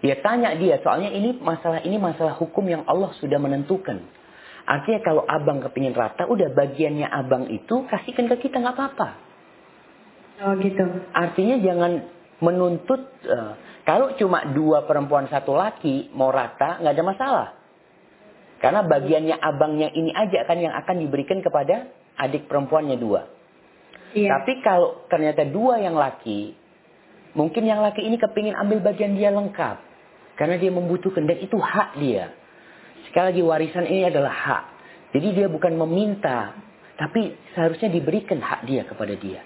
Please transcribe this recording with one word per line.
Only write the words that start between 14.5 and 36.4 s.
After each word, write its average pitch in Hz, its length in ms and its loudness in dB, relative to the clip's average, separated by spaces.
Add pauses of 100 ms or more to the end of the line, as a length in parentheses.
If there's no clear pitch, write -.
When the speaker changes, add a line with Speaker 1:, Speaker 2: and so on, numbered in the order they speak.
Speaker 1:
perempuan 143 400 2
satu 139 240 -2
laki 160 640 -2
mau 131 160 4
rata, 139 480 -2
nggak 147 160 4
ada 165 80 2
masalah. 196 420 0 (1120)
Karena 180 280 2
bagiannya 156 520 2
abangnya 151 560 0
ini 160 200 0
aja 180 320 0
kan 170 120 0
yang 165 160 -2
akan 185 280 -4
diberikan 151 440 -2
kepada 170 480 0 (240)
adik 135 320 -4
perempuannya 143 480 0
dua. 107 320 -2 (880)
Speaker 2:
Iya. 196 240 2
Speaker 1:
Tapi 254 240 -4
kalau 175 440 4
ternyata 151 360 2
dua 220 360 2
yang 180 120 -2
laki, 117 640 -2 (800)
mungkin 170 280 0
yang 214 200 4
laki 208 160 0
ini 220 160 0
kepingin 214 400 0
ambil 202 240 2
bagian 202 320 0
dia 202 160 4
lengkap. 196 640 -2 (440)
Karena 170 200 2
dia 180 160 2
membutuhkan 175 560 0
dan 170 80 2
itu 190 200 -2
hak 190 440 -2
dia. 101 320 -2 (760)
Sekali 180 240 2
lagi 180 120 2
warisan 160 400 0
ini 185 240 2
adalah 143 240 0
hak. - 300 -2 (500)
Jadi 185 240 2
dia 196 120 4
bukan 165 280 0
meminta, 160 800 -2 (400)